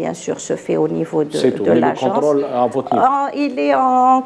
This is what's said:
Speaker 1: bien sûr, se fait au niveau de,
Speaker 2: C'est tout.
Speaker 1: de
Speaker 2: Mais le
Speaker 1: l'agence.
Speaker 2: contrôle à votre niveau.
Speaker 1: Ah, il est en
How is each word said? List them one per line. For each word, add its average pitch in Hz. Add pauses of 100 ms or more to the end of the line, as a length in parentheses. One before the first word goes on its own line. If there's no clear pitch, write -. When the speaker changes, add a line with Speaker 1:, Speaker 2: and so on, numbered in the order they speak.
Speaker 1:
bien 165
sûr, 160
se -
fait 165
au 156
niveau 165
de, 147
Speaker 2:
C'est 135
tout. -
Speaker 1:
de 95
Speaker 2:
Mais 170
le -
Speaker 1:
l'agence. -
Speaker 2:
contrôle 143
à 123
votre 131
niveau. 117
Speaker 1:
Ah, 277
il 277
est 285
en 262